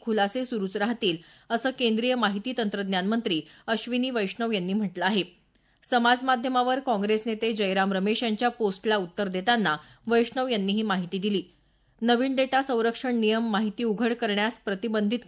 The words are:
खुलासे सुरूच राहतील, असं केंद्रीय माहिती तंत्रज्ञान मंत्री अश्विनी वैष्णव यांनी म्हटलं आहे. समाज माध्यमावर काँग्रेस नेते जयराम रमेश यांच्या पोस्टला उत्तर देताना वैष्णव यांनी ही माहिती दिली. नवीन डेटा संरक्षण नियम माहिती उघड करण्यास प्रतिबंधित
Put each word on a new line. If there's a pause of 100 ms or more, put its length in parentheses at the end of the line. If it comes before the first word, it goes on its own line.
खुलासे
सुरूच
राहतील, (340)
असं
केंद्रीय
माहिती
तंत्रज्ञान
मंत्री (260)
अश्विनी
वैष्णव
यांनी
म्हटलं
आहे. (680)
समाज
माध्यमावर
काँग्रेस
नेते
जयराम
रमेश
यांच्या
पोस्टला
उत्तर
देताना (300)
वैष्णव
यांनी
ही
माहिती
दिली. (600)
नवीन
डेटा
संरक्षण
नियम
माहिती
उघड
करण्यास
प्रतिबंधित